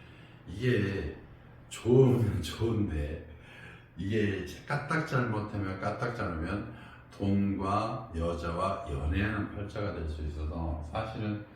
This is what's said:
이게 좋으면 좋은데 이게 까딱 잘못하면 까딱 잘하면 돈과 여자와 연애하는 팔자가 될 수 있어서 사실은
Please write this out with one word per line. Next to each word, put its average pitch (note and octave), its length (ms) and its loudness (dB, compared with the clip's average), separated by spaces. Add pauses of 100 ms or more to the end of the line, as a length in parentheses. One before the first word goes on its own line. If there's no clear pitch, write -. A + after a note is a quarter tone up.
(460)
이게 G2 680 0 (540)
좋으면 A#2 720 8
좋은데 G2+ 840 0 (680)
이게 G2 480 0 (220)
까딱 D3 400 0
잘못하면 G#2 720 0
까딱 A2 360 -2
잘하면 F2+ 560 -2 (440)
돈과 G2 1000 2
여자와 E2+ 760 0
연애하는 G2 600 0
팔자가 G2+ 440 -4
될 D#2+ 140 -4
수 D#2 180 -6
있어서 D#2+ 640 -4
사실은 G#2+ 520 -4 (100)